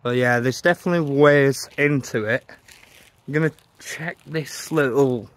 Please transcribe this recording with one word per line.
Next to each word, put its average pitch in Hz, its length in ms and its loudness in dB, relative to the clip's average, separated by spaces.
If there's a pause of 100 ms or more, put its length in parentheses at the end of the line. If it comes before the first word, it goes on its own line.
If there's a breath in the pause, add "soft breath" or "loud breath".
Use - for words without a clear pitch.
But 123 140 -2
yeah, 123 240 2
there's 127 200 -4
definitely 175 480 0
ways 139 680 4
into 139 480 -2
it. 117 180 -4 (840 loud breath)
I'm 139 60 -10
gonna 156 180 0 (280)
check - 460 -12
this 151 480 -10
little 127 640 0